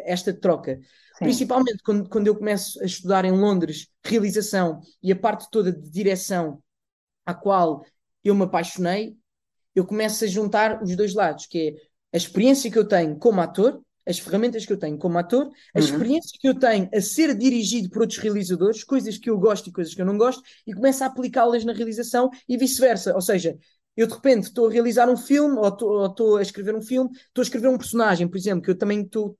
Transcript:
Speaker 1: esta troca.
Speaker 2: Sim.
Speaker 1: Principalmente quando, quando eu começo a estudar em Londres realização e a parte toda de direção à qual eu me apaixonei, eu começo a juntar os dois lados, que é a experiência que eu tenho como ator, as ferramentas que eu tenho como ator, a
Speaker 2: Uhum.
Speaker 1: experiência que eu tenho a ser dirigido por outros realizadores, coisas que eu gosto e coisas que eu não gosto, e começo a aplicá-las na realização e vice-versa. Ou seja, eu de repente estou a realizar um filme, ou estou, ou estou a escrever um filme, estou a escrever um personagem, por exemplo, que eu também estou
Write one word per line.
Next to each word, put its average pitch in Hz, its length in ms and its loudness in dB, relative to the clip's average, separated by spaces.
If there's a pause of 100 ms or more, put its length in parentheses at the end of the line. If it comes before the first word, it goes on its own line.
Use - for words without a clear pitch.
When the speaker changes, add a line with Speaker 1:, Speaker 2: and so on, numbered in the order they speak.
Speaker 1:
esta 180 280 -4
troca. 175 460 -2 (400)
Speaker 2:
Sim. 180 60 -2
Speaker 1:
Principalmente 247 580 0
quando, 208 260 -2
quando 208 180 0
eu 214 80 4
começo 208 460 -4
a 196 40 -6
estudar 185 400 0
em 185 60 2
Londres 185 560 0 (160)
realização 202 760 -2 (240)
e 185 80 2
a 185 40 4
parte 208 360 -4
toda 196 200 0
de 151 180 -8
direção 180 760 -4 (600)
à 175 80 -6
qual 175 500 0 (400)
eu 202 100 4
me 196 100 4
apaixonei, 185 720 -4 (600)
eu 185 100 2
começo 214 380 -2
a 214 40 0
juntar 214 540 0
os 180 140 -4
dois 196 180 0
lados, 180 320 0
que 160 240 -2
é 151 40 -10 (400)
a 170 40 2
experiência 233 540 2
que 220 80 2
eu 208 80 4
tenho 165 300 0
como 202 240 4
ator, 196 400 0 (240)
as 180 140 -4
ferramentas 220 460 -2
que 208 80 -2
eu 190 40 -4
tenho 151 200 -6
como 170 200 -2
ator, 240 320 0 (260)
a - 40 0
Speaker 2:
Uhum. - 0 -
Speaker 1:
experiência 160 600 0
que 269 80 0
eu 262 100 2
tenho 214 360 2
a 208 80 2
ser 285 360 0
dirigido 226 520 0
por 226 120 -2
outros 220 160 -2
realizadores, 202 640 -2
coisas 220 340 -4
que - 120 -8
eu 214 80 0
gosto 208 320 0
e - 20 -20
coisas 170 220 -8
que 190 80 -8
eu 180 40 -2
não 202 120 -2
gosto, 254 240 0 (240)
e 214 80 -12
começo 262 300 0
a 262 40 -2
aplicá-las 247 560 0
na 233 100 -4
realização 240 560 -2 (200)
e 247 80 -2
vice-versa. 233 560 2
Ou 185 80 0
seja, 180 360 0 (380)
eu 226 120 2
de 226 60 -4
repente 233 320 2
estou 233 220 0
a 214 40 2
realizar 240 380 4
um 247 80 4
filme, 285 400 2
ou 214 100 2
estou, 202 220 -2
ou 202 180 2
estou 208 300 2
a 202 40 2
escrever 202 340 -6
um 220 60 -6
filme, 254 320 -2
estou - 280 -6
a - 20 4
escrever 247 240 -2
um 254 100 4
personagem, 208 500 0
por 175 100 -6
exemplo, 185 260 -2
que 190 80 0
eu 180 60 2
também 208 260 -2
estou 208 360 -6